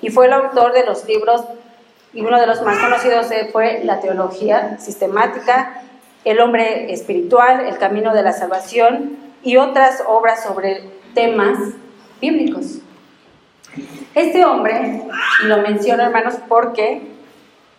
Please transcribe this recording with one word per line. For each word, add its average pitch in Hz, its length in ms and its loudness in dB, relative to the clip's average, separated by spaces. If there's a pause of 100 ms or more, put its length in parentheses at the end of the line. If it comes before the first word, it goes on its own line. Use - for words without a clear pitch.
y 226 80 -6
fue 254 160 6
el 254 80 6
autor 254 400 2
de 247 120 4
los 208 220 -6
libros, 220 340 0 (720)
y 226 80 -10
uno 233 160 2
de 240 100 4
los 226 160 -2
más 208 160 0
conocidos, 240 520 0
eh, 220 180 -4
fue 220 360 0
La 202 160 -2
Teología 190 760 -2
Sistemática, 240 1040 -2 (440)
El 220 160 2
Hombre 226 500 0
Espiritual, 240 760 2
El - 120 -8
Camino 208 360 -2
de 214 100 2
la 185 100 2
Salvación, 226 840 -2 (240)
y 247 140 0
otras 262 500 4
obras 226 380 0
sobre 196 480 -6 (220)
temas 220 440 0 (640)
bíblicos. - 580 -2 (1400)
Este 339 300 4
hombre, 226 580 -2 (400)
y 214 40 0
lo 214 100 2
menciono, 214 460 0
hermanos, 233 320 -2 (120)
porque 233 540 0 (760)